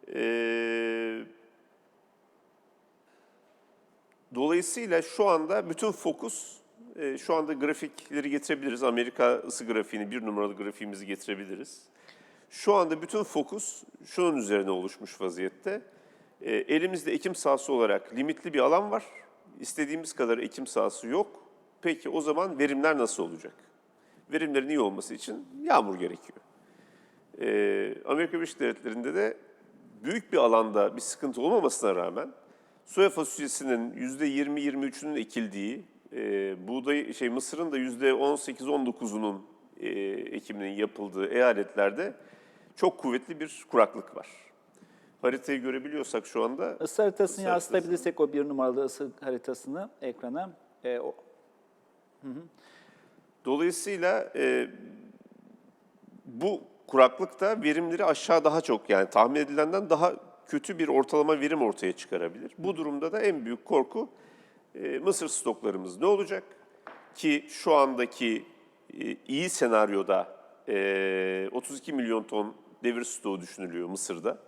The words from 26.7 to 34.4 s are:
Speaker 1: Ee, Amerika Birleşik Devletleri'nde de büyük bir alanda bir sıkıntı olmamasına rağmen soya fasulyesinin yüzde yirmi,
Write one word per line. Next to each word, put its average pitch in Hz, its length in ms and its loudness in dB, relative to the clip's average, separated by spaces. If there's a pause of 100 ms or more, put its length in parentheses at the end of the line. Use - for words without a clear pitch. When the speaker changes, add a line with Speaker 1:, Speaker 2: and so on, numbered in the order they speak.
Speaker 1:
Ee, 104 540 0 (100)
Amerika 160 320 0
Birleşik 165 220 -6
Devletleri'nde 120 560 -4
de 202 220 0 (680)
büyük - 300 -4
bir 185 40 4
alanda 110 580 6
bir 123 60 -8
sıkıntı 123 400 -6
olmamasına 139 540 2
rağmen 90 340 -4 (560)
soya 190 240 6
fasulyesinin 135 840 -2
yüzde 131 320 -4
yirmi, 143 360 0